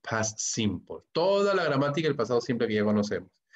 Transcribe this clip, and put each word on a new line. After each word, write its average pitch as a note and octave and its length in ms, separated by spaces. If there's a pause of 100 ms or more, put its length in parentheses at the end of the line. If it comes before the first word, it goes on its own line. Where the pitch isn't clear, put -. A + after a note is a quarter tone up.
past A2 380
simple. F#2+ 600 (120)
Toda G3 420
la F3+ 120
gramática C#3+ 420
del C#3+ 80
pasado A#2+ 240
simple A#2 300
que G#2+ 60
ya G#2 100
conocemos. G#2 440 (260)